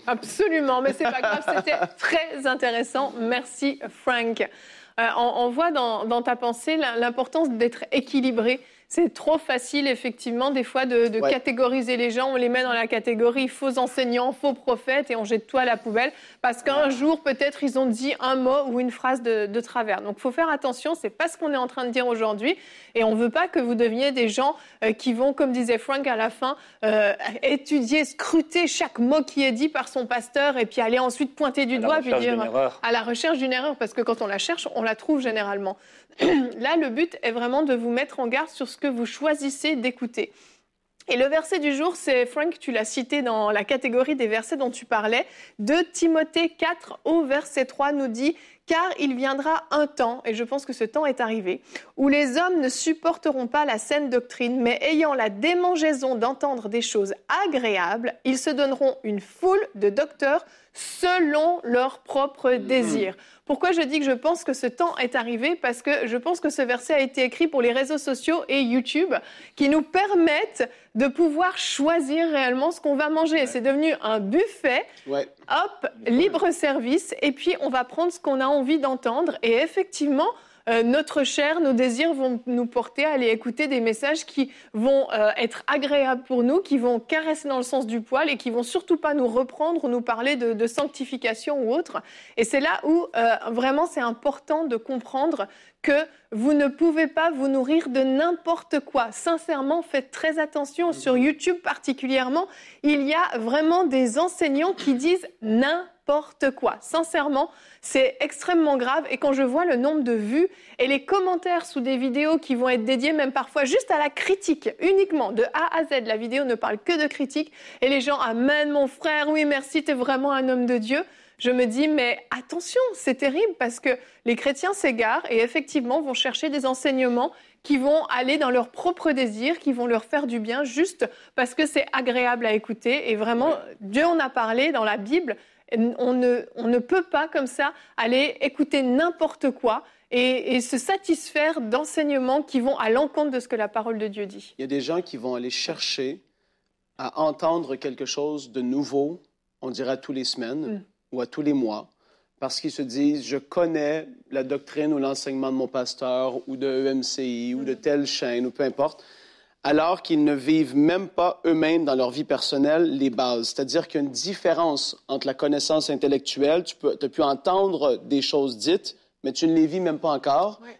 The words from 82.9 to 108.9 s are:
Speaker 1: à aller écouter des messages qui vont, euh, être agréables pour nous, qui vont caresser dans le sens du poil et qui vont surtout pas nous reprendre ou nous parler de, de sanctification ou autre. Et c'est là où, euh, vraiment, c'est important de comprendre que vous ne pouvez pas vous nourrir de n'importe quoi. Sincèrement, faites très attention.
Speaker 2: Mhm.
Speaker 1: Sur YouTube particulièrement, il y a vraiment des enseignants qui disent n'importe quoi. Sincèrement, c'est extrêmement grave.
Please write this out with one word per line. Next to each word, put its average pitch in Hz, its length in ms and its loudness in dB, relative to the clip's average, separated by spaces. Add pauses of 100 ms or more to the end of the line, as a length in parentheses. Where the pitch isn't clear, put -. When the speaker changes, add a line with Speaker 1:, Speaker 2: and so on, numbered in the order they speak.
Speaker 1:
à 311 80 2
aller 254 160 2
écouter 226 380 0
des 262 140 0
messages 226 460 -2
qui 269 260 -4 (220)
vont, 269 360 2
euh, 214 280 2
être - 280 -4
agréables 269 580 2
pour 247 180 0
nous, 277 180 4
qui 285 160 0
vont 240 240 2
caresser 311 480 -2
dans 269 80 -2
le 247 80 0
sens 254 220 0
du 226 160 -4
poil 277 260 0
et 277 80 -2
qui 247 140 -6
vont 240 120 0
surtout 339 360 0
pas 302 160 0
nous 262 120 2
reprendre 285 580 0
ou 269 40 -2
nous 240 140 0
parler 240 340 -2
de, 233 160 0
de 220 140 0
sanctification 262 960 -4
ou 226 120 0
autre. - 280 -4 (340)
Et 233 80 2
c'est 269 160 0
là 320 240 0
où, 330 220 2 (100)
euh, 233 180 4 (160)
vraiment, 269 360 2
c'est 311 160 -4
important 277 640 -2
de 247 120 -2
comprendre 262 720 -2 (340)
que 302 240 2 (240)
vous 233 220 0
ne 285 160 4
pouvez 311 380 2
pas 320 240 0
vous 277 180 -2
nourrir 277 400 2
de 254 120 0
n'importe 320 800 0
quoi. 254 320 -2
Sincèrement, 320 680 -2
faites 277 300 -4
très 320 280 -2
attention. 302 500 -2
Speaker 2:
Mhm. 330 40 0
Speaker 1:
Sur 262 240 0
YouTube 311 480 2
particulièrement, 269 800 -2 (360)
il 285 260 2
y 302 60 0
a 339 240 0
vraiment 311 460 2
des 262 340 2
enseignants 330 560 0
qui 285 180 0
disent 330 340 0 (140)
n'importe 285 1160 0
quoi. - 260 -2
Sincèrement, 311 720 0 (300)
c'est 262 400 2
extrêmement 302 560 2
grave. 262 340 0